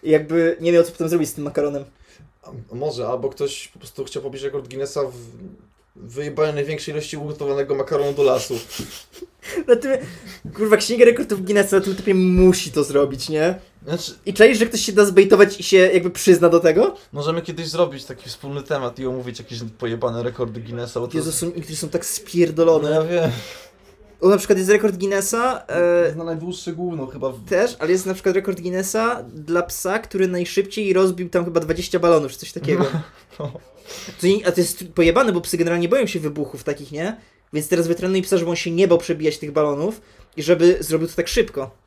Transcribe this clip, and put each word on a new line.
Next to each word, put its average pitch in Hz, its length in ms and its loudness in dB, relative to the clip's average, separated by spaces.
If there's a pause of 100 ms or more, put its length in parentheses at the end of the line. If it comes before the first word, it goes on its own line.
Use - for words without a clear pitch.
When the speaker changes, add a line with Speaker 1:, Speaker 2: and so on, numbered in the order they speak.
Speaker 1:
i 156 80 -4
jakby 160 500 2
nie 170 100 2
miał 170 120 6
co 170 80 -2
potem 160 180 -6
zrobić 160 200 0
z - 40 -12
tym 151 100 -10
makaronem. 143 420 -4 (580)
Speaker 2:
A, - 80 -20 (240)
może, 123 320 -6
albo 127 220 -4
ktoś - 380 -8
po - 120 -20
prostu - 260 -14
chciał 131 180 -10
pobić 135 180 -10
rekord 135 260 -8
Guinnessa 139 360 -8
w 127 100 -8 (840)
wyjebaniu 147 580 -4
największej 147 400 -6
ilości 151 240 -8
ugotowanego 143 580 -4
makaronu 143 380 -2
do 139 100 0
lasu. 127 360 0
Speaker 1:
<laughs> - 1080 -12
Na 240 80 8
tym, 269 160 -4 (640)
kurwa, 214 220 4
Księga 233 280 6
Rekordów 208 400 2
Guinnessa 202 300 2
na 190 60 6
tym 190 140 -2
typie 196 180 -2
musi 185 580 6
to 147 120 0
zrobić, 139 460 0
nie? 165 300 0 (240)
Speaker 2:
Znaczy - 280 -8 (140)
Speaker 1:
I 196 80 -4
czaisz, 226 260 6
że 233 60 4
ktoś 226 160 -4
się 220 100 -4
da 202 140 6
zbejtować 196 540 6
i 170 40 -10
się 190 140 4
jakby 180 320 6
przyzna 175 400 6
do 170 100 6
tego? 175 360 4 (180)
Speaker 2:
Możemy 156 280 -4
kiedyś 165 260 -10
zrobić 147 380 -2
taki 127 240 -14
wspólny 139 340 -10
temat 131 360 -4
i 131 80 -6
omówić 123 320 -8
jakieś 113 200 -14 (180)
pojebane 117 460 -4
rekordy 120 380 -6
Guinnessa, 120 380 -10
bo 120 80 -6
to 160 100 -6
Speaker 1:
Jezu, 156 120 -4
Speaker 2:
jest 156 100 -6
Speaker 1:
są, 170 60 -4
niektóre 170 300 -10
są 151 140 -8
tak 170 160 -4
spierdolone. 160 840 0
Speaker 2:
No 151 60 0
ja 160 80 2
wiem. 165 280 0 (920)
Speaker 1:
O, 180 80 6
na 202 80 6
przykład 202 220 2
jest 185 100 -2
rekord 208 280 4
Guinnessa, 196 680 -2
e, 175 380 2
Speaker 2:
Jest 151 120 -2
na 165 60 -8
najdłuższe 165 500 -8
gówno 160 340 -6
chyba 131 240 -6
w 113 140 -16
Speaker 1:
też, 208 340 0
ale 160 120 -2
jest 185 140 0
na 185 80 -4
przykład 185 220 0
rekord 185 260 -4
Guinnessa 190 640 -2
dla 156 400 -4
psa, 190 360 -4
który 190 280 -2
najszybciej 190 680 -2
rozbił 180 360 2
tam 175 160 0
chyba 170 140 0
dwadzieścia 165 400 -2
balonów, 160 320 4
czy - 60 -18
coś - 140 -16
takiego. 147 380 0
Speaker 2:
<laughs> - 60 -6 (440)
No. 143 120 -8 (720)
Speaker 1:
To 175 60 2
nie... 196 200 2
a 175 40 2
to 175 100 0
jest - 220 -2 (120)
pojebane, 190 360 4
bo 175 100 0
psy - 160 -6
generalnie 170 320 0
boją 247 180 2
się 190 120 -6
wybuchów 147 440 -6
takich, 143 280 -8
nie? 175 260 -8 (360)
Więc 151 140 -4
teraz 165 200 2
wytrenuj 180 340 0
psa, 185 160 0
żeby 170 120 0
on 170 60 0
się 170 160 -6
nie 185 160 4
bał 170 100 6
przebijać 156 400 -2
tych 147 140 -10
balonów 151 500 -2 (360)
i 156 60 -8
żeby 170 360 4
zrobił 160 280 -2
to - 80 -10
tak 165 120 -4
szybko. 135 440 -2 (160)